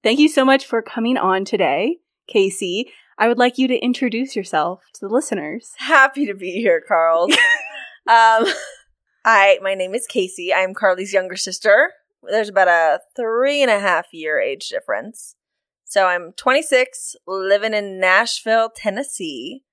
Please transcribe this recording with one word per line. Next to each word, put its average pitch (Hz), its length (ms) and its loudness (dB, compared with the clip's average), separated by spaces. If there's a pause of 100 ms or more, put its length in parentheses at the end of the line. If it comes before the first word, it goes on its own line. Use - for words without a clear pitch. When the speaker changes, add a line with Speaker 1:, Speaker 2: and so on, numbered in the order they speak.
Speaker 1:
Thank 226 180 0
you 302 100 6
so 277 160 2
much 269 200 2
for 226 160 -2
coming 233 360 -4
on 190 280 0
today, 185 520 0 (300)
Casey. 196 640 -2 (280)
I 220 100 2
would 233 100 0
like 247 220 0
you 262 80 2
to 247 100 0
introduce 247 580 -4
yourself 180 440 -4 (160)
to - 120 -18
the 208 60 -4
listeners. 196 640 -6
Speaker 2:
Happy 277 480 2
to 202 80 -6
be 190 200 -10
here, 185 320 0
Carl. 165 480 2
Speaker 1:
<laughs> - 40 4 (680)
Speaker 2:
Um, 226 400 6 (380)
<laughs> - 400 -20
I, 202 360 6
my 196 140 -2
name 185 180 -6
is 247 140 -6
Casey. 185 440 -4
I'm 190 220 0
Carly's 190 400 -2
younger 185 220 -2
sister. 214 560 2 (320)
There's 214 260 -2
about 185 180 4
a 165 320 2 (160)
three 254 460 0
and 262 80 2
a 202 100 2
half 180 320 -2
year 156 280 -4
age 135 300 -4
difference. - 680 -8 (500)
So 190 220 0
I'm 175 280 -4
twenty-six, 262 800 -2 (120)
living 196 480 0
in 196 240 -6
Nashville, 226 760 2
Tennessee. 196 840 -8 (120)